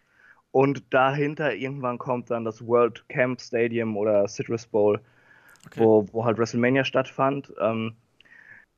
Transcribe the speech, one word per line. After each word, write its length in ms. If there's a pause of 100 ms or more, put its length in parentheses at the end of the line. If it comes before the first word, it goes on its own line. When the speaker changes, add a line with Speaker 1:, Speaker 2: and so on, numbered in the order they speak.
(520)
Speaker 1:
Und 400
dahinter 640
irgendwann 440
kommt 340
dann 140
das 200
World 440
Camp 300
Stadium 580
oder 300
Citrus 380
Bowl, 360 (640)
Speaker 2:
Okay. 160
Speaker 1:
wo, 320
wo 100
halt 160
WrestleMania 460
stattfand. 720
Ähm, 360 (840)